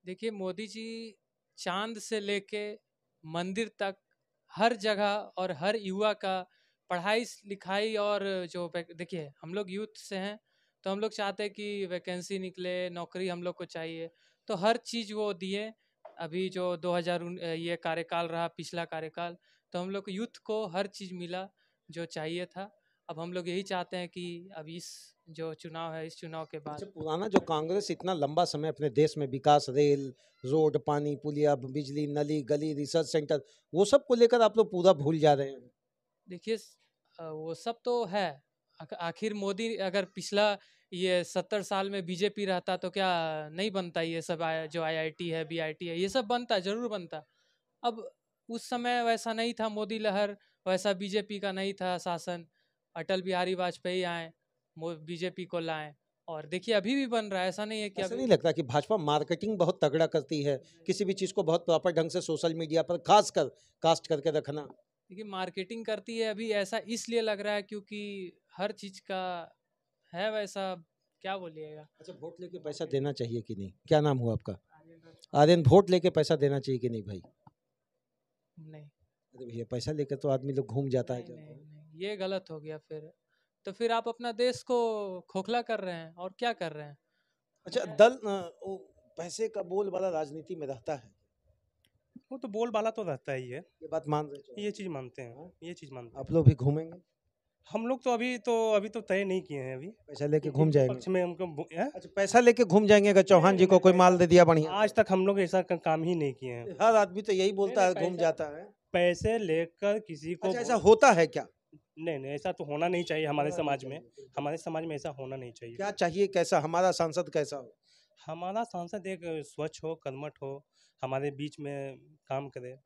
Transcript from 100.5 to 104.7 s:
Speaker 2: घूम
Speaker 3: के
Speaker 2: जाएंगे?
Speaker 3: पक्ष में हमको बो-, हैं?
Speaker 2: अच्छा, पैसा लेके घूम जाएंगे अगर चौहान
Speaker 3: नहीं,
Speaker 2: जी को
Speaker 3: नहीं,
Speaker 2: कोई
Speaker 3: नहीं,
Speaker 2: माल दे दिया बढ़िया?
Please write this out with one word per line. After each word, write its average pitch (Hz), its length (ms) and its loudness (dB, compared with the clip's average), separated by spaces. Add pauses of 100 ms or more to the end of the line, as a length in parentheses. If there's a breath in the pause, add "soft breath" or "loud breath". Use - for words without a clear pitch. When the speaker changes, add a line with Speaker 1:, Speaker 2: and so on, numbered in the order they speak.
Speaker 2:
घूम 151 160 4
Speaker 3:
के 156 40 4
Speaker 2:
जाएंगे? 131 240 6
Speaker 3:
पक्ष 127 120 -8
में 185 160 2
हमको 175 240 -4
बो-, 160 260 -10
हैं? 226 180 -2
Speaker 2:
अच्छा, - 240 -16
पैसा 202 240 6
लेके 240 240 8
घूम 202 240 6
जाएंगे 208 220 10
अगर 196 120 10
चौहान 185 280 10
Speaker 3:
नहीं, 190 80 6
Speaker 2:
जी 185 80 10
को 190 60 6
Speaker 3:
नहीं, 180 80 12
Speaker 2:
कोई 185 120 10
Speaker 3:
नहीं, 180 80 6
Speaker 2:
माल 180 180 10
दे 175 100 8
दिया 170 180 12
बढ़िया? 160 260 6